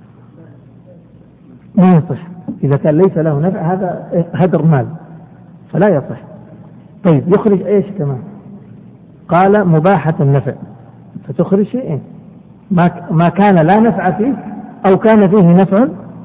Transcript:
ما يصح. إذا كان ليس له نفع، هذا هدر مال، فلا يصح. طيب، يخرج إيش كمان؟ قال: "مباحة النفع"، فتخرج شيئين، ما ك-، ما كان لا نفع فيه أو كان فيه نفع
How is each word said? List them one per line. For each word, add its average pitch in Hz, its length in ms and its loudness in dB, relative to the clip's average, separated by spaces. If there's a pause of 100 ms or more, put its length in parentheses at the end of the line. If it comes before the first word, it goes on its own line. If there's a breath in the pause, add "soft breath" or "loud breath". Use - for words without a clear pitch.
(1800)
ما 180 200 4
يصح. 139 320 -4 (360)
إذا 139 140 0
كان 151 200 0
ليس 190 200 2
له 156 220 -2
نفع، 180 340 -2
هذا 185 340 -6 (260)
هدر 156 320 0
مال، 135 220 2 (840)
فلا 196 160 2
يصح. - 340 -2 (840)
طيب، 147 200 2 (100)
يخرج 208 280 0
إيش 196 240 -2 (120)
كمان؟ 139 220 -6 (1120)
قال: 190 380 2
"مباحة 160 520 2
النفع"، 135 340 0 (720)
فتخرج 185 380 -2
شيئين، 165 360 -8 (720)
ما 175 160 2
ك-، - 240 -8
ما 170 180 2
كان 196 260 2
لا 175 240 4
نفع 185 320 0
فيه 226 220 -2 (520)
أو 190 120 4
كان 214 320 4
فيه 175 240 4
نفع 190 340 2 (380)